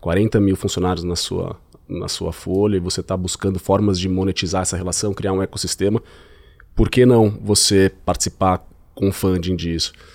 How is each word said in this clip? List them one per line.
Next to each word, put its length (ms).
quarenta 380
mil 160
funcionários 480
na 140
sua, 400
na 180
sua 260
folha 440
e 40
você 220
tá 140
buscando 420
formas 400
de 100
monetizar 540
essa 140
relação, 360
criar 200
um 100
ecossistema. 580
Por 120
que 160
não 240
você 480
participar 580
com 160
funding 460
disso? 340